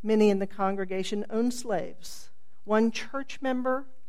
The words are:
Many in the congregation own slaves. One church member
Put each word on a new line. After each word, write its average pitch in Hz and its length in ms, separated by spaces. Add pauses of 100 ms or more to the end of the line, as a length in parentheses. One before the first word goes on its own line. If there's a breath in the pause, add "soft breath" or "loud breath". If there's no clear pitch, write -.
Many 214 280
in 196 80
the 196 80
congregation 196 800
own 233 220
slaves. - 800 (340)
One 220 260
church - 520
member 262 440 (220)